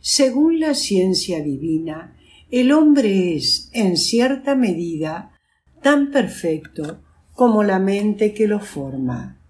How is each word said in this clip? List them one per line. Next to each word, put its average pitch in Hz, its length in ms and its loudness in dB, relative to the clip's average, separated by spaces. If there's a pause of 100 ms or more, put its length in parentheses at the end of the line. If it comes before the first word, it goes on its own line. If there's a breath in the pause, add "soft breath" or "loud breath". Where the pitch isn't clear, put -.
Según 294 600 2
la 302 140 0
ciencia 185 680 -2
divina, 160 720 -6 (340 soft breath)
el 254 200 2
hombre 240 640 4
es, - 380 -4
en 190 240 0
cierta 262 580 0
medida, 165 760 -4 (500)
tan 277 300 2
perfecto 160 880 -4 (320)
como 220 320 2
la 190 160 0
mente 202 520 -2
que 214 140 0
lo 208 140 -2
forma. 131 880 -8